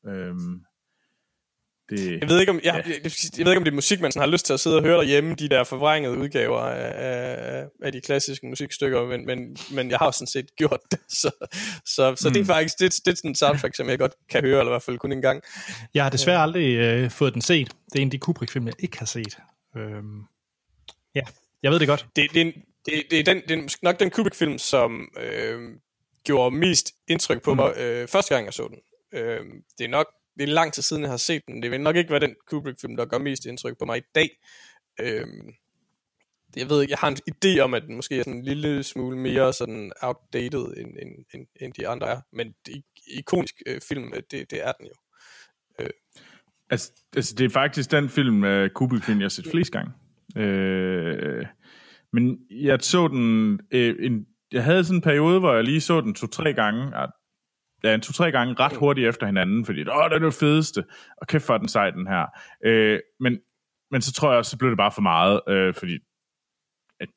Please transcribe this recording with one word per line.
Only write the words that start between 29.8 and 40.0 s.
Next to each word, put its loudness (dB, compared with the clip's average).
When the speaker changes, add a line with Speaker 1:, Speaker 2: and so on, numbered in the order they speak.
Speaker 2:
er -6
nok, 0
det -2
er 0
lang 2
tid -6
siden, -2
jeg -4
har -6
set -2
den. -10
Det -6
vil -4
nok 2
ikke 2
være 4
den 0
Kubrick-film, -8
der -2
gør -4
mest -6
indtryk -10
på -4
mig -4
i -6
dag. 4
Øh, -6
jeg -6
ved 4
ikke, 0
jeg -2
har 0
en 0
idé 4
om, 4
at -2
den -14
måske -4
er -2
sådan -8
en -12
lille -2
smule -8
mere 2
sådan -8